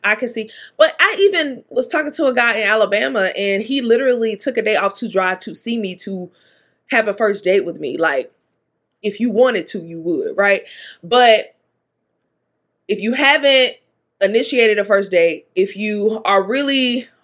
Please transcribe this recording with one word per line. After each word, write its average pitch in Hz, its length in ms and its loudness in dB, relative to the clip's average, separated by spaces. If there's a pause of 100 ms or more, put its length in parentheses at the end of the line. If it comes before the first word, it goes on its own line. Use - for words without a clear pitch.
I 208 120 0
can 233 140 -6
see. 220 200 -8 (260)
But 311 240 4
I 392 200 4
even 330 500 2
was 247 180 -2
talking 302 260 -4
to 320 120 -2
a 254 80 2
guy 233 240 2
in 214 100 -2
Alabama, 214 580 0 (120)
and 196 240 -2
he 254 200 -4
literally 233 540 0
took 233 220 -6
a 220 60 -2
day 214 140 0
off 196 180 -2
to 233 120 -8
drive 185 340 -2
to 160 120 -12
see 233 240 -8
me 190 200 -6
to 185 340 -10 (580)
have 226 180 0
a 202 60 -2
first 208 300 -2
date 185 220 2
with 160 140 -10
me. 147 180 -6
Like, 143 340 -2 (720)
if 202 160 -6
you 233 100 0
wanted 220 380 2
to, 202 180 -10
you 165 160 -14
would, 165 340 -4
right? 196 280 2 (400)
But 226 520 4 (1300)
if 208 120 -2
you 220 140 -2
haven't 277 640 2 (460)
initiated 220 580 2
a 202 40 0
first 196 280 0
date, 170 340 2 (100)
if 190 220 0
you 214 480 -4
are 196 160 2
really 254 680 -2 (160)